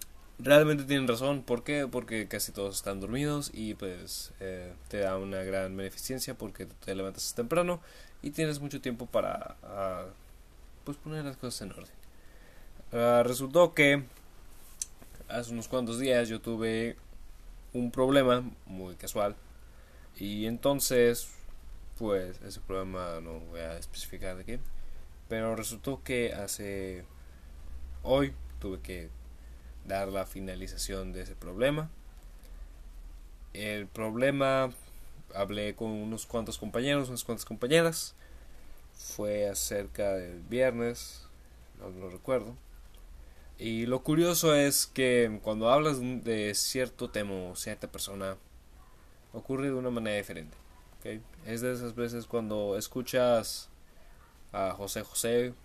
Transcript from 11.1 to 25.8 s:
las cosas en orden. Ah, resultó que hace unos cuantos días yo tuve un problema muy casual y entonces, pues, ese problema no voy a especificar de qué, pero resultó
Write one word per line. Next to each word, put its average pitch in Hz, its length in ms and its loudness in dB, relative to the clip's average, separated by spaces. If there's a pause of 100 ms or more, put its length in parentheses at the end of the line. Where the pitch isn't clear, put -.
las 135 120 -6
cosas 120 260 -6
en 98 80 -8
orden. 90 240 -14 (960)
Ah, 120 340 8
resultó 135 500 6
que 143 280 8 (1300)
hace 120 240 -4
unos 113 160 -6
cuantos 120 320 0
días 123 280 4
yo 113 120 -4
tuve 113 560 0 (760)
un 123 200 0
problema 131 500 8 (240)
muy 92 300 -8
casual 104 400 0 (840)
y 104 260 -2
entonces, 120 840 6 (680)
pues, 98 460 0
ese 98 160 -10
problema 92 600 -4
no 82 180 -8
voy 82 220 -10
a 82 180 -6
especificar 92 580 -6
de 92 80 -10
qué, 120 140 -4 (680)
pero 113 260 0
resultó 113 480 -4